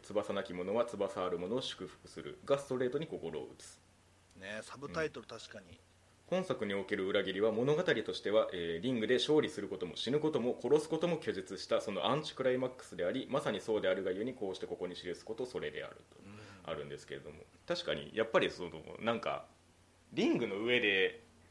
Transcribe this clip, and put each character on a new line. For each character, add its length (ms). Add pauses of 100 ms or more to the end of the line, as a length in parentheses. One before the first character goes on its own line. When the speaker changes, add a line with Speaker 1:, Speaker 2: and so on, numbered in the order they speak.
Speaker 1:
翼 300
な 100
き 100
者 220
は 100
翼 400
あ 40
る 100
者 160
を 60
祝 260
福 200
す 140
る」 240
が 140
ス 100
ト 80
レ 100
ー 40
ト 80
に 80
心 320
を 40
打 40 (100)
つ。」 220 (600)
Speaker 2:
ね、 240
サ 140
ブ 120
タ 160
イ 60
ト 100
ル 60
確 220
か 120
に。 60
Speaker 1:
う 40
ん。 60 (500)
「本 180
作 200
に 80
お 100
け 120
る 120
裏 160
切 100
り 80
は 100
物 240
語 80
と 300
し 80
て 100
は、 220
え 260
ー、 20
リ 100
ン 80
グ 80
で 80
勝 260
利 80
す 120
る 60
こ 100
と 80
も 100
死 140
ぬ 100
こ 120
と 80
も 220
殺 180
す 100
こ 80
と 100
も 100
拒 160
絶 240
し 100
た 140
そ 100
の 160
ア 80
ン 80
チ 100
ク 100
ラ 80
イ 60
マ 100
ッ 40
ク 140
ス 100
で 100
あ 60
り、 180
ま 120
さ 100
に 100
そ 160
う 40
で 60
あ 60
る 100
が 80
ゆ 120
え 20
に 80
こ 180
う 40
し 40
て 60
こ 100
こ 120
に 80
記 180
す 100
こ 120
と 100
そ 140
れ 100
で 140
あ 60
る」 80 (120)
と 160
Speaker 2:
う 40
ん。 140 (220)
Speaker 1:
あ 80
る 120
ん 40
で 80
す 80
け 100
れ 40
ど 100
も、 80 (300)
確 180
か 80
に 200
や 100
っ 40
ぱ 120
り 100
そ 140
の、 80 (300)
な 120
ん 60
か、 260 (680)
リ 140
ン 100
グ 100
の 120
上 200
で 420 (300)